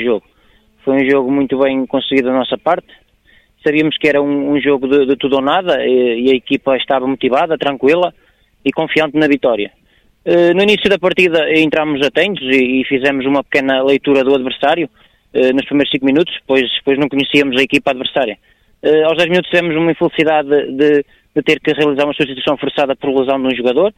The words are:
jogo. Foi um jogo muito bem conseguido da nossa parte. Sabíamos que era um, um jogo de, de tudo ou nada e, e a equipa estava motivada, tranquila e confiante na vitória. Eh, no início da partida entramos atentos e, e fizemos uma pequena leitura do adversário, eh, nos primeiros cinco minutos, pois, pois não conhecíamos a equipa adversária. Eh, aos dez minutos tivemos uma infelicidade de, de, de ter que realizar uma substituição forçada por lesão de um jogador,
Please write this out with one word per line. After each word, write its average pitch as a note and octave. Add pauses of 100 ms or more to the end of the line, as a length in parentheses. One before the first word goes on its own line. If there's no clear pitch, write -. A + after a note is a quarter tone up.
jogo. A#2 (580)
Foi C3+
um C3
jogo C3+
muito C#3
bem C3+
conseguido C3
da B2+
nossa B2
parte. - (760)
Sabíamos D3+
que D#3
era C#3+
um, C#3+
um C#3+
jogo C3+
de, C#3
de C3+
tudo C#3
ou C3+
nada D3+
e, B2
e C3+
a C3+
equipa C3
estava C3
motivada, C3+
tranquila C#3+ (500)
e C3+
confiante D#3
na D3+
vitória. A#2+ (520)
Eh, F3
no F#3
início G3+
da G3
partida E3
entramos D#3
atentos D#3
e, C3
e -
fizemos C3+
uma C#3
pequena C3+
leitura C#3
do C3+
adversário, C#3 (440)
eh, B2+
nos C3
primeiros C#3
cinco C3+
minutos, D3 (120)
pois, C3+ (160)
pois C#3
não C#3+
conhecíamos C#3
a C3+
equipa C3+
adversária. B2+ (440)
Eh, D#3
aos D#3
dez E3+
minutos F3
tivemos E3+
uma E3
infelicidade D#3
de, C#3
de, C#3+ (300)
de A3
ter D3+
que D#3
realizar D3
uma D3
substituição C3+
forçada C#3
por C#3
lesão C3+
de C3
um B2+
jogador, B2+